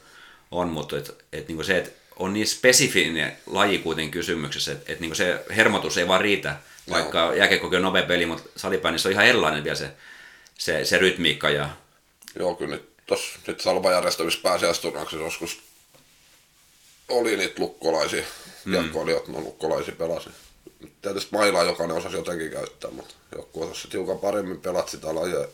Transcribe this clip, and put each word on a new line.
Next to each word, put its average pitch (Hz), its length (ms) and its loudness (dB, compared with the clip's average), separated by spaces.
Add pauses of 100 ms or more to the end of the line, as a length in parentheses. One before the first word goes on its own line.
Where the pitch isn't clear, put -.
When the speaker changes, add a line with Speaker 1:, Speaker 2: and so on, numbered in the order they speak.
(500)
Speaker 1:
on, 87 180 -2
mutta 73 300 -4
et, - 340 -12
et 76 160 -10
niinku 80 140 -6
se, 90 160 2
et - 180 -4 (200)
on 92 160 -2
niin 104 160 0
spesifinen 82 880 4 (100)
laji 95 320 2
kuitenkin 78 320 -2
kysymyksessä, 78 640 -4
et, 71 180 -10
et 80 100 -8
niinku 82 140 -4
se 90 300 0 (120)
hermotus 98 420 4
ei 87 100 2
vaan 92 120 6
riitä, 98 280 2
Speaker 2:
Joo. - 480 -8
Speaker 1:
vaikka 82 400 2
jääkiekkokin 90 400 4
on 90 60 4
nopea 92 200 4
peli, 87 240 2
mut 82 300 -8
salibändissä 92 520 0
on 95 40 4
ihan 104 140 6
erilainen 78 380 4
vielä 78 120 -2
se, 71 140 -6 (680)
se, 78 260 0
se - 140 4
rytmiikka 82 520 4
ja 73 180 0 (720)
Speaker 2:
Joo, 90 160 -2
kyllä 73 200 -6
nyt - 140 -12 (180)
tossa - 400 -4
nyt 92 140 -6
Salpan 92 320 2
järjestämissä 87 500 0
pääsiäisturnauksissa 82 840 -2
joskus - 380 -8 (1500)
oli 117 280 2
niitä 92 240 -4
lukkolaisia, 82 640 0 (420)
Speaker 1:
Mm. 95 80 -4
Speaker 2:
kiekkoilijoita, 80 600 -2
no 62 80 -6
lukkolaisia 78 580 -4
pelasi. 82 300 -4 (760)
Tietysti 98 340 -6
mailaa 98 260 4
jokainen 85 340 0
osasi 87 200 -4
jotenkin 82 340 -4
käyttää, 71 400 -8
mut 64 260 -16 (200)
joku 78 260 -10
osasi 82 180 -8
sit - 120 -12
hiukan 92 260 -4
paremmin 98 420 -2
pelata 90 300 -2
sitä 76 240 -6
lajia. 80 400 -2